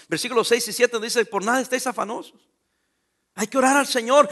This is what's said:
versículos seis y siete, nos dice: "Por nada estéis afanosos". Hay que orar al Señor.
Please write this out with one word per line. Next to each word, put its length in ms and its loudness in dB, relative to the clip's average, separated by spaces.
versículos 400 -2
seis 220 0
y 40 -8
siete, 200 0
nos 100 2
dice: 220 0
"Por 180 -4
nada 160 0
estéis 260 -4
afanosos". 640 -8
Hay 100 -4
que 100 -4
orar 180 4
al 100 4
Señor. 460 2